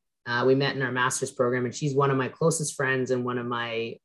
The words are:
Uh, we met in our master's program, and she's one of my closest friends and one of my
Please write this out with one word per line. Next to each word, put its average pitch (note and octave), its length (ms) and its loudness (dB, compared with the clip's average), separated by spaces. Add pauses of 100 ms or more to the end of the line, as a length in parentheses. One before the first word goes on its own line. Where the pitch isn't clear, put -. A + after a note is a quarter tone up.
(260)
Uh, B2 180 0
we C3 120 6
met C3+ 180 2
in C3+ 80 -4
our B2 80 0
master's B2+ 400 -2
program, B2 360 0
and A2+ 80 -4
she's C#3+ 200 -2
one C#3 160 4
of C3+ 60 2
my B2+ 120 0
closest D#3 460 -2
friends C3 380 0
and B2 120 0
one B2 140 -2
of A#2+ 80 -4
my A#2 580 -4